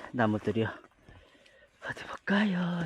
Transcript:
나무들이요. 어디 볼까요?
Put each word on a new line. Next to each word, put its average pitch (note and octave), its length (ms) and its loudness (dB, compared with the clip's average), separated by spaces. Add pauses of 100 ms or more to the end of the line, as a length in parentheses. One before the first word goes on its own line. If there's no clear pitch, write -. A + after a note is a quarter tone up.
(120)
나무들이요. G#2+ 580 2 (1200)
어디 - 160 -8
볼까요? F3+ 800 0